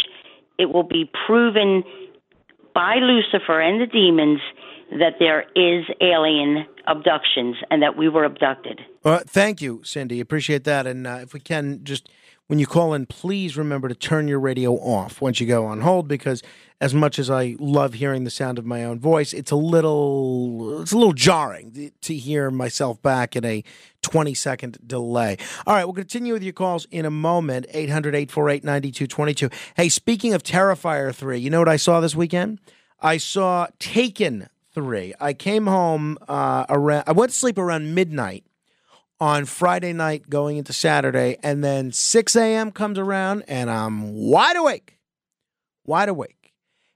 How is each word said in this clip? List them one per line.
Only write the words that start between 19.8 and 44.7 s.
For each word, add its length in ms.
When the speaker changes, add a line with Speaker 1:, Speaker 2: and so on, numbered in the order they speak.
Speaker 2:
it's 80
a 60
little 160
jarring 580
th-, 300
to 140
hear 360
myself 500
back 360
in 80
a 180
twenty-second 840
delay. 520
All 80
right, 100
we'll 100
continue 380
with 100
your 120
calls 360
in 140
a 60
moment. 600
Eight 200
hundred 260
eight 140
four 180
eight 160
ninety-two 420
twenty-two. 440
Hey, 140
speaking 440
of 80
Terrifier 720
three, 240
you 120
know 80
what 100
I 80
saw 240
this 160
weekend? 440
I 200
saw 480
Taken 720
three. 480
I 140
came 320
home, 500
uh, 420
around, 360
I 60
went 200
to 60
sleep 200
around 360
midnight 500
on 260
Friday 480
night 380
going 260
into 160
Saturday, 680
and 200
then 300
six 440
A 180
M 160
comes 280
around, 480
and 220
I'm 460
wide 420
awake, 400